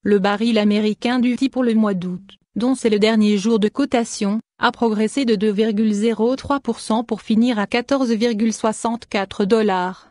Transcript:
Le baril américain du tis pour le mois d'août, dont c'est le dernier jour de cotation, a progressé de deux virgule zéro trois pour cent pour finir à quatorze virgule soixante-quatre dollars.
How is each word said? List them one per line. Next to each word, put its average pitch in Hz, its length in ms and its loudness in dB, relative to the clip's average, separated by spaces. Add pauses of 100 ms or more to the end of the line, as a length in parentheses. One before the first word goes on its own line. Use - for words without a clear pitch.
Le 202 160 2
baril 208 400 0
américain 214 600 0
du 240 160 0
tis 269 140 0
pour 254 140 -2
le 233 100 2
mois 214 220 2
d'août, 180 260 -8 (340)
dont 247 200 0
c'est 233 140 -2
le 208 100 2
dernier 214 380 4
jour 220 220 0
de 214 80 2
cotation, 226 720 -2 (180)
a 240 120 2
progressé 220 520 0
de 226 120 2
deux 208 160 0
virgule 214 420 0
zéro 220 420 0
trois 277 240 -4
pour - 200 -6
cent 226 240 -2
pour 220 180 -6
finir 226 380 2
à 196 80 -2
quatorze 247 420 -2
virgule 226 440 0
soixante-quatre 214 920 -4
dollars. 185 640 0